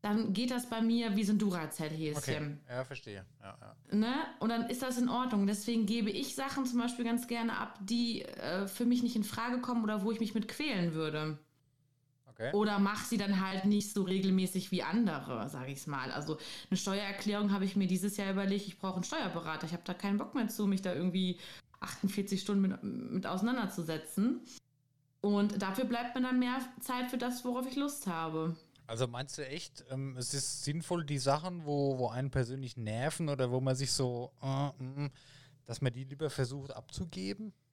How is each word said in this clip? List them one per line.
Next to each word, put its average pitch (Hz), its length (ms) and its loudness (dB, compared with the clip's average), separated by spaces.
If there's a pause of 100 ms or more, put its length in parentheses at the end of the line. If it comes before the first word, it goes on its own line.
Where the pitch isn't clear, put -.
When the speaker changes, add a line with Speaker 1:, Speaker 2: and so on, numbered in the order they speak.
Speaker 1:
dann 208 320 2
geht 240 180 2
das 247 180 -2
bei 226 120 0
mir 226 360 4
wie 220 80 4
so 196 80 4
ein 208 60 6
Duracell-Häschen. 160 760 0
Speaker 2:
Okay. 147 400 -2 (160)
Ja, 127 120 -2
verstehe. 107 400 -10 (160)
Ja, 98 200 -14
ja. 107 140 -18 (220)
Speaker 1:
Ne? 220 160 4 (260)
Und 220 100 0
dann 233 200 0
ist 247 120 -4
das 254 160 -2
in 240 120 2
Ordnung. 233 380 2
Deswegen 214 380 2
gebe 226 240 2
ich - 260 -4
Sachen 269 300 0
zum 240 140 2
Beispiel 240 260 0
ganz 233 220 0
gerne 233 300 0
ab, - 240 -6
die, 233 400 0
äh, 185 460 -2
für 240 180 -2
mich 247 180 6
nicht 240 140 0
in 214 80 4
Frage 240 360 -2
kommen 240 220 0
oder 214 200 2
wo 220 80 2
ich 220 100 0
mich 220 120 0
mit 208 160 0
quälen 190 440 0
würde. 156 440 0 (920)
Speaker 2:
Okay. 127 260 -4
Speaker 1:
Oder 208 260 4
mach 202 260 2
sie 233 120 0
dann 196 300 2
halt 190 180 -2
nicht 208 280 4
so 202 100 0
regelmäßig 185 680 2
wie 175 120 0
andere, 143 680 0
sag 131 200 -6
ich's 139 180 -8
mal. 135 240 -4
Also 151 260 -2 (320)
eine 190 80 2
Steuererklärung 202 760 0
habe 196 100 2
ich 190 120 0
mir 196 120 6
dieses 185 300 2
Jahr 196 140 0
überlegt, 196 360 2
ich - 120 -12
brauche 190 160 -2
einen 180 80 0
Steuerberater. 165 640 -2
Ich 156 40 -4
habe 175 140 -6
da 185 80 -4
keinen 202 240 2
Bock - 180 -2
mehr 233 140 2
zu, - 160 0
mich 190 160 4
da 185 140 -2
irgendwie 180 420 2 (420)
achtundvierzig 196 640 -2
Stunden 196 220 4
mit, 190 200 0
mit - 440 -2
auseinanderzusetzen. 190 1120 0 (800)
Und 202 400 2
dafür 196 240 0
bleibt 240 300 -2
mir 254 80 2
dann 254 160 2
mehr 247 180 2 (240)
Zeit 247 300 -2
für 254 80 -2
das, 247 260 -2
worauf 247 220 0
ich 262 80 -6
Lust 285 320 -2
habe. 160 500 0 (300)
Speaker 2:
Also 117 200 0
meinst 123 300 -8
du 143 100 -8
echt, - 440 -10
ähm, 135 260 -4
es 127 160 -4
ist - 320 -4
sinnvoll, 165 400 -2
die 143 140 0
Sachen, 151 460 2
wo, 139 340 2
wo 120 100 2
einen 127 220 -2
persönlich 127 460 -2
nerven 123 520 -2
oder 131 220 2
wo 127 100 2
man 131 140 4
sich 131 180 -2
so, 123 380 0 (100)
äh, 135 420 -2
mm, 139 280 -4 (540)
dass - 160 -6
man 127 120 2
die 127 100 -10
lieber 143 280 -4
versucht 135 440 -2
abzugeben? 190 800 -8 (200)